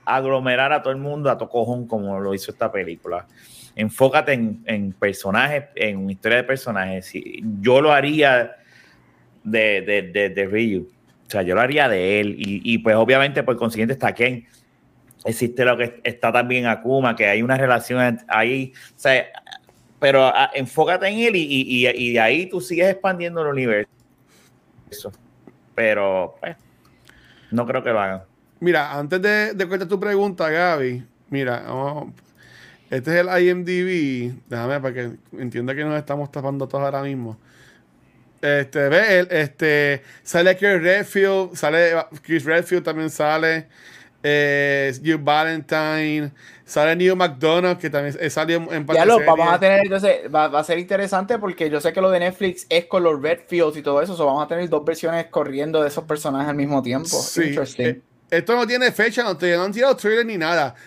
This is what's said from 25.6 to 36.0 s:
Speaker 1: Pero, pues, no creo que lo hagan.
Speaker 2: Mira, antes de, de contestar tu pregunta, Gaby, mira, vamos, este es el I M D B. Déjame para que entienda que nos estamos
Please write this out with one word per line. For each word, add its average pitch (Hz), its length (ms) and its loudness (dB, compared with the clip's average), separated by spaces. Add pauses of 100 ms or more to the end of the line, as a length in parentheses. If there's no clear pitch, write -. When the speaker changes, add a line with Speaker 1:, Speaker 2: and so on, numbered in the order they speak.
Speaker 1:
Pero, 101 640 0
pues, - 160 -10 (960)
no 117 140 -2
creo 131 180 -2
que 127 60 -2
lo 110 100 2
hagan. 95 240 -4 (380)
Speaker 2:
Mira, 151 360 2
antes 147 240 -4
de, 214 320 0
de 190 140 -4
contestar 185 220 -4
tu 196 100 -2
pregunta, 196 500 -2
Gaby, 147 560 -2 (240)
mira, 127 380 -4
vamos, 139 460 -8 (760)
este 131 220 -4
es 175 160 4
el 180 180 2
I 180 40 6
M 180 160 0
D 180 180 -2
B. 139 500 -2 (140)
Déjame 139 320 -4
para 131 140 -6
que 123 160 -8 (280)
entienda 123 380 -6
que 151 80 -6
nos 151 140 -2
estamos 143 340 -6